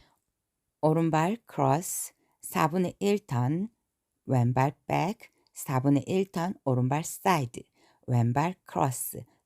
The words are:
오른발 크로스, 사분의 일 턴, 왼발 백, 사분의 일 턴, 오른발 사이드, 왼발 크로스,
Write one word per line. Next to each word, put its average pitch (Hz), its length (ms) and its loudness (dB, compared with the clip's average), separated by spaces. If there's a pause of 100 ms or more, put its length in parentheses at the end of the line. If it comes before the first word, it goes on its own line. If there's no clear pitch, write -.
(800)
오른발 165 680 2
크로스, - 640 0 (300)
사분의 175 560 0
일 202 260 0
턴, 143 440 -2 (580)
왼발 127 480 2 (140)
백, 156 420 -4 (240)
사분의 139 540 0
일 190 240 -2
턴, 180 220 -2 (100)
오른발 131 400 0
사이드, 156 580 -2 (460)
왼발 123 480 2 (100)
크로스, - 560 -4 (240)